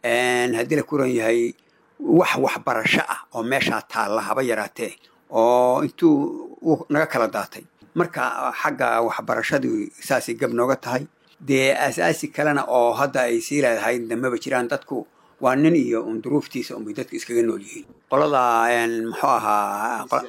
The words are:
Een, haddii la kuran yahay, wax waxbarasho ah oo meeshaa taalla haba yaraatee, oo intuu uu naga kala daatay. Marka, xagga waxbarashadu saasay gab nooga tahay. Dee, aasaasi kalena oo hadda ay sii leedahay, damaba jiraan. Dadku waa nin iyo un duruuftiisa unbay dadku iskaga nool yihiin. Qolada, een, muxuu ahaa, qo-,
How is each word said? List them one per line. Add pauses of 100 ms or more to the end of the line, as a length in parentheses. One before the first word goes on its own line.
Een,
haddii
la
kuran
yahay, (460)
wax
waxbarasho
ah (140)
oo
meeshaa
taalla
haba
yaraatee, (400)
oo
intuu
uu
naga
kala
daatay. (300)
Marka,
xagga
waxbarashadu (160)
saasay
gab
nooga
tahay. (340)
Dee,
aasaasi
kalena
oo
hadda (120)
ay
sii
leedahay,
damaba
jiraan.
Dadku (340)
waa
nin
iyo
un
duruuftiisa
unbay
dadku
iskaga
nool
yihiin. (240)
Qolada, (320)
een,
muxuu (140)
ahaa,
qo-,